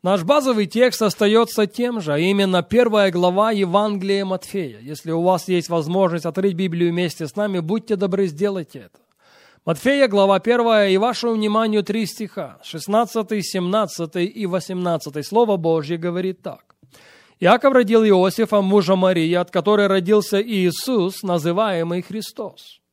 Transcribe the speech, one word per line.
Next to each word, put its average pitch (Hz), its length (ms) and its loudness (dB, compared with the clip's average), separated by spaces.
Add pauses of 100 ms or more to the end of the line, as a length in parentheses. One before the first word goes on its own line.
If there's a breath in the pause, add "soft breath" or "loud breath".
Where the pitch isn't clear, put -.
Наш 185 200 0
базовый 254 420 2
текст 226 380 0
остается 214 640 2
тем 240 340 -4
же, 151 120 -4
а 143 40 0
именно 185 460 2
первая 214 480 2
глава 180 400 2
Евангелия 196 720 0
Матфея. 180 540 -8
Если 147 320 -12
у 165 100 0
вас 180 260 2
есть 175 220 0
возможность 170 560 0
открыть 185 300 -2
Библию 170 340 0
вместе 170 380 -4
с - 80 -12
нами, 202 240 -2
будьте 208 360 -4
добры, 190 300 -2
сделайте 175 540 -6
это. 98 180 -20 (680 soft breath)
Матфея, 262 440 2
глава 196 320 4
первая, 226 500 2
и 190 80 2
вашему 233 360 -2
вниманию 214 500 0
три 208 240 -4
стиха, 170 560 -12
шестнадцатый, 208 800 -2
семнадцатый 180 840 -4
и 208 220 -8
восемнадцатый. 170 760 -4
Слово 214 340 2
Божье 165 420 -2
говорит 180 420 -6
так. - 340 -18 (640 soft breath)
«Иаков 240 320 4
родил 226 320 4
Иосифа, 202 580 2
мужа 190 340 2
Марии, 175 400 2
от 175 160 -2
которой 202 340 2
родился 196 560 2
Иисус, 196 800 -2
называемый 175 800 -2
Христос. - 800 -14 (120)